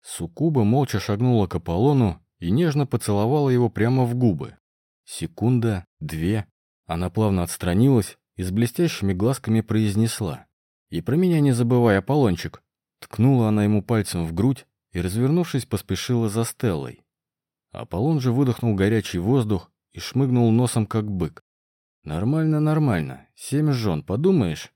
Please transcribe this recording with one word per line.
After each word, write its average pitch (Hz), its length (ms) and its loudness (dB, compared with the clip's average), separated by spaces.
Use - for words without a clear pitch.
Суккуба 131 600 -2
молча 120 340 0
шагнула 110 480 2
к - 80 -10
Аполлону 101 680 0
и 85 100 -4
нежно 151 360 0
поцеловала 123 640 0
его 120 200 2
прямо 127 340 2
в 120 120 -4
губы. 95 400 0
Секунда, 110 800 -2
две. 85 460 -4
Она 85 240 -4
плавно 98 340 0
отстранилась 104 720 0
и 95 80 -8
с 90 80 -6
блестящими 113 640 -2
глазками 110 480 0
произнесла: 107 840 -2
«И 82 140 -6
про 127 120 -2
меня 170 260 2
не 143 120 4
забывай, 120 460 4
Аполлончик». 104 640 -2
Ткнула 120 500 2
она 107 160 2
ему 104 180 2
пальцем 95 440 -2
в 82 80 -8
грудь 123 320 0
и, 90 80 -4
развернувшись, 131 680 0
поспешила 113 600 -2
за 113 160 -2
Стеллой. 73 600 -6
Аполлон 127 480 -2
же 123 120 0
выдохнул 120 420 0
горячий 98 440 0
воздух 107 520 0
и 90 80 -14
шмыгнул 123 500 2
носом, 117 360 2
как 107 240 -4
бык. 87 340 -6
«Нормально, 151 580 0
нормально. 135 760 0
Семь 147 380 -2
жен, 101 300 -2
подумаешь? 117 720 0